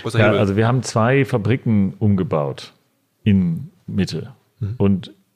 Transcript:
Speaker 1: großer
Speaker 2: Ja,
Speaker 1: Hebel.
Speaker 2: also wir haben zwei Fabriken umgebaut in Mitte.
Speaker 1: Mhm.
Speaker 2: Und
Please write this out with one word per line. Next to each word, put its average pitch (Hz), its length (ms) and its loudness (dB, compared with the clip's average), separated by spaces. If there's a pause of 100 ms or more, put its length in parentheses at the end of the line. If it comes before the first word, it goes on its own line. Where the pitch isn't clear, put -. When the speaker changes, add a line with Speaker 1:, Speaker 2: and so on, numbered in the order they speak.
Speaker 1:
großer 113 180 -6
Speaker 2:
Ja, 107 100 4
Speaker 1:
Hebel. 101 100 2
Speaker 2:
also 98 180 0
wir 110 100 2
haben 120 160 0
zwei 123 440 0
Fabriken 107 720 0
umgebaut 85 720 -2 (520)
in 92 460 2 (160)
Mitte. 95 460 -6 (280)
Speaker 1:
Mhm. 104 180 -6
Speaker 2:
Und 98 340 0 (240)